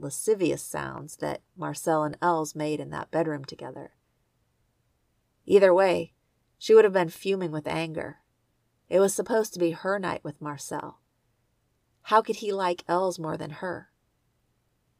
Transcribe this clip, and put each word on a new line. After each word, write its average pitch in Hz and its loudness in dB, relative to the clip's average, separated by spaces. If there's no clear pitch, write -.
lascivious 147 -2
sounds 143 -10
that 147 -8
Marcel 156 -2
and 151 -4
Els 165 0
made 151 -4
in 139 -12
that - -10
bedroom 156 -2
together. 139 -14
Either 190 8
way, 175 4
she - 4
would 220 12
have 202 4
been 180 2
fuming 190 -4
with 151 -6
anger. 160 -6
It 175 4
was 196 4
supposed 214 -2
to 175 -6
be 170 2
her 185 -4
night 185 -6
with 147 -12
Marcel. 147 -10
How 220 4
could 220 -2
he 202 -6
like 185 -2
Els 180 0
more 160 -8
than 151 -10
her? 175 -10